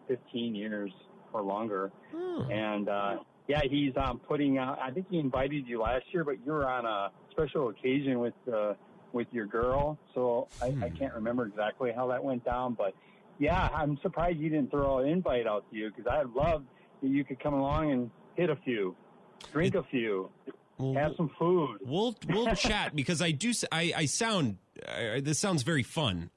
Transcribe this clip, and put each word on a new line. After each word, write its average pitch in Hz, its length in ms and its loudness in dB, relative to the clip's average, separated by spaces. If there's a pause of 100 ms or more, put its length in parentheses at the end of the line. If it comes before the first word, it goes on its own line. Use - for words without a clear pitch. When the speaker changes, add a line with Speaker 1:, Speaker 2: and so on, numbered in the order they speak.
Speaker 1:
fifteen 120 460 -4
years 104 380 -4 (400)
or 110 100 -2
longer. 98 500 -2 (240)
Speaker 2:
Hmm. 349 360 -4
Speaker 1:
And, 104 380 -2
uh, 101 280 0 (300)
yeah, 147 220 2
he's, 143 280 2
um, 127 220 0
putting 143 380 2
out, 135 220 -2
I 131 120 -4
think 185 180 -4
he 175 80 0
invited 139 500 0
you 117 140 -2
last 120 300 0
year, 165 140 0
but 143 100 0 (100)
you 147 60 -2
were 147 180 2
on 123 160 -2
a 101 240 0 (220)
special 147 380 0
occasion 131 500 0
with, 117 140 0 (200)
uh, 104 200 2 (400)
with 120 180 0
your 117 140 -2
girl, 127 520 0 (160)
so 123 340 0 (140)
I, 120 60 -2
I 131 40 0
Speaker 2:
Hmm. 101 260 -4
Speaker 1:
can't 131 160 -4
remember 117 320 -2
exactly 107 500 -2
how 127 120 -2
that 127 160 0
went 131 220 -2
down. 123 300 0
But, 98 180 0 (460)
yeah, 156 340 4
I'm 147 280 0
surprised 170 380 0
he 156 100 0
didn't 151 220 0
throw 139 280 2
an 135 80 2
invite 151 400 2
out 104 240 -2
to 117 60 -10
you 107 140 -4
'cause 104 160 -10
I'd 131 240 0
love 147 320 2 (380)
that 135 80 0
you 139 160 4
could 135 140 -8
come 147 160 -2
along 143 360 2
and 123 200 0 (240)
hit 170 140 2
a 143 80 2
few, 104 380 -2 (560)
drink 175 240 2
Speaker 2:
It 180 40 4
Speaker 1:
a - 40 -4
few, 107 460 0 (480)
Speaker 2:
Well, 135 160 0
Speaker 1:
have 147 160 2
Speaker 2:
we'll 139 80 -10
Speaker 1:
some 156 120 0 (100)
food. 165 420 2
Speaker 2:
We'll, 190 340 0 (140)
we'll 220 260 2
Speaker 1:
<laughs> - 0 -
Speaker 2:
chat 190 400 0
because 151 260 0
I 170 100 4
do 156 180 0
s-, - 220 0
I, 165 240 0
I 160 100 2
sound, 160 520 2 (300)
I, 110 320 -2
this 147 180 0
sounds 180 260 2
very 147 200 2
fun. 95 540 0